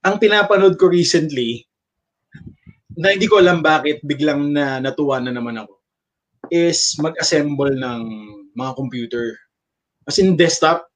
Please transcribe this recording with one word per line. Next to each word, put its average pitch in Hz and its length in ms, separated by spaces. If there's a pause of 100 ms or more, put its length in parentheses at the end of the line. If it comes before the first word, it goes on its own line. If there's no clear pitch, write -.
ang 202 160
pinapanood 202 560
ko 190 100
recently, 151 760 (1300)
na 190 220
hindi 196 100
ko 208 160
alam 175 240
bakit 151 400
biglang 143 480
na, 139 240
natuwa 135 400
na 127 160
naman 120 240
ako, 107 160 (800)
is 170 480
mag-assemble 147 720
ng 127 280 (520)
mga 131 240
computer. 120 560 (720)
As - 160
in 185 160
desktop. 165 480 (100)